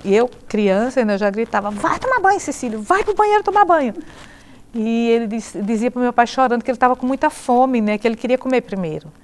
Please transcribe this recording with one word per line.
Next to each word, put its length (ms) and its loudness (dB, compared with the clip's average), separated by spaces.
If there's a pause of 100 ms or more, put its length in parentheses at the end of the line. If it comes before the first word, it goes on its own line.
E 120 2
eu, 140 4 (180)
criança, 580 0
né, 80 0
eu 40 0
já 120 0
gritava, 400 -2
Vai 300 -4
tomar 200 0
banho, 200 4
Cecílio, 420 -6
vai 220 0
pro 100 -2
banheiro 300 2
tomar 220 2
banho. 280 2 (800)
E 360 0
ele 180 2
diz-, 340 -8
dizia 300 0
pro 100 -4
meu 120 0
pai 120 4
chorando 380 0
que 80 -4
ele 60 0
tava 180 4
com 100 -10
muita 240 0
fome, 520 2
né, 160 0
que 100 -2
ele 80 0
queria 220 -2
comer 240 0
primeiro. 500 -8 (120)